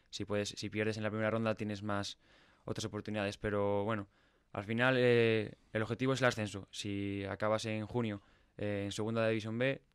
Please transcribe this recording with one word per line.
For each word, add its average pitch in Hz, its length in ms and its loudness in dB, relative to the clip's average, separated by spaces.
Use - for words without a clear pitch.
si - 140 -6
puedes, 104 260 0
si 104 200 -8
pierdes 107 280 0
en 110 40 -4
la 107 80 0
primera 110 200 0
ronda 110 260 0
tienes 104 260 -6
más 101 340 -2
otras 107 200 -6
oportunidades, 107 540 -2
pero 101 460 2
bueno, 104 220 0
al 107 120 -4
final, 120 340 2
eh, 117 540 6
el 110 100 2
objetivo 120 300 0
es 127 80 0
el 127 80 4
ascenso. 104 420 -2
Si 101 540 -4
acabas 107 400 0
en 107 220 -4
junio, 110 360 -4
eh, 104 280 -2
en 101 80 -4
segunda 113 360 0
división 110 300 -2
B, 131 240 0